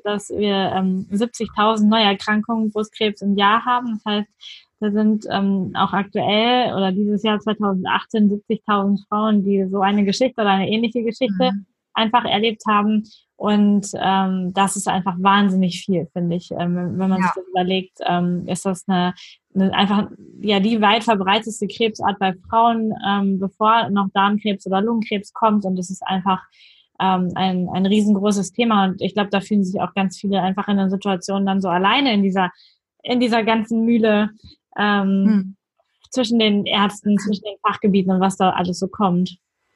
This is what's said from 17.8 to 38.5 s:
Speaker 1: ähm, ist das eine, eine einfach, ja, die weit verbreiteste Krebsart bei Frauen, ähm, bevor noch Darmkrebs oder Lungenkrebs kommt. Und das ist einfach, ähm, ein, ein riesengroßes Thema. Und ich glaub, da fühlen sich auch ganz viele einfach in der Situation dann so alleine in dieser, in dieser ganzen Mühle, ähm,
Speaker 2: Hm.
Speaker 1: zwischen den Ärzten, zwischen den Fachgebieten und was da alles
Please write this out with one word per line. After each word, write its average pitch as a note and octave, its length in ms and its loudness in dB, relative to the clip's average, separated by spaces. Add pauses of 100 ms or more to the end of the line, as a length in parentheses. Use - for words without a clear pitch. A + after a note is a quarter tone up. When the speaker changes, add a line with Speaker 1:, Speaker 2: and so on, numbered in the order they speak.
Speaker 1:
ähm, F3 440 -2
ist - 180 -6
das F#3+ 220 -4
eine, F3+ 260 0 (400)
eine F#3+ 200 2
einfach, G3+ 360 0 (320)
ja, G3+ 180 0
die G#3+ 220 2
weit G#3+ 220 4
verbreiteste G#3 640 0
Krebsart G#3+ 500 -2
bei F#3+ 160 0 (160)
Frauen, A3+ 440 2 (140)
ähm, G3 320 0
bevor G#3+ 500 0
noch G3 240 0
Darmkrebs G3+ 520 0
oder F#3+ 160 0
Lungenkrebs A3 520 -4
kommt. G#3+ 320 0
Und F#3+ 100 -2
das F3+ 160 -6
ist F#3 140 -12
einfach, F#3 360 0 (580)
ähm, F#3 360 0
ein, F#3 340 -2
ein F#3+ 160 0
riesengroßes G3+ 680 2
Thema. A3 320 2
Und F#3 160 -2
ich E3 120 -4
glaub, G3+ 160 -2
da G3+ 100 0
fühlen G3+ 240 0
sich F#3 180 -2
auch F3 120 -4
ganz F#3+ 240 -2
viele G3 240 -2
einfach F#3+ 260 -2
in G3+ 100 0
der F#3+ 120 2
Situation G3 560 -2
dann G3 160 0
so F#3 80 -2
alleine G#3+ 440 2
in G3+ 100 2
dieser, F#3 280 0 (520)
in B3 160 -2
dieser A#3 240 2
ganzen A3+ 420 0
Mühle, G#3+ 460 2 (460)
ähm, G3 500 2
Speaker 2:
Hm. G3 280 2 (540)
Speaker 1:
zwischen A#3 300 0
den G#3 260 2
Ärzten, G#3 540 0
zwischen G#3 240 -4
den - 180 -12
Fachgebieten G3 500 2
und F#3 80 2
was F#3+ 180 0
da F#3 120 2
alles F3+ 300 -2